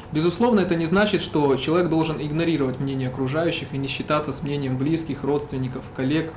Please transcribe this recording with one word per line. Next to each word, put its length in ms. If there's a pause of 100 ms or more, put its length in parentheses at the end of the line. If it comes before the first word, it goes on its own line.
(120)
Безусловно, 480
это 160
не 100
значит, 360
что 340
человек 340
должен 320
игнорировать 580
мнение 300
окружающих 640
и 40
не 100
считаться 440
с 120
мнением 340
близких, 460
родственников, 600 (120)
коллег. 420